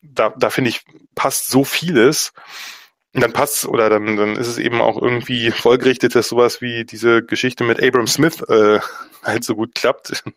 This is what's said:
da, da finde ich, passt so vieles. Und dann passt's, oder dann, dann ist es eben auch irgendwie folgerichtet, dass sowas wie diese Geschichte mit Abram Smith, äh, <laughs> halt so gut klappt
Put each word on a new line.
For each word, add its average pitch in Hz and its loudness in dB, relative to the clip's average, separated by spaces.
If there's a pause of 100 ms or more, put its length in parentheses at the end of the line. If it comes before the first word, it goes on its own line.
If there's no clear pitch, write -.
da, 123 -2
da 127 0
finde 127 -2
ich, - -6 (340)
passt - -4
so 131 2
vieles. 151 0 (800)
Und 127 0
dann 117 0
passt's, - -2
oder 113 2
dann, 107 2
dann 107 0
ist 120 -4
es 120 -6
eben 120 -2
auch 113 0
irgendwie 120 -2
folgerichtet, 123 2
dass 117 4
sowas 120 2
wie 117 -8
diese 113 2
Geschichte 123 -4
mit 117 0
Abram 123 2
Smith, 156 0
äh, 107 4 (220)
<laughs> - -20
halt 110 -4
so 113 -4
gut 110 -6
klappt - -4 (140)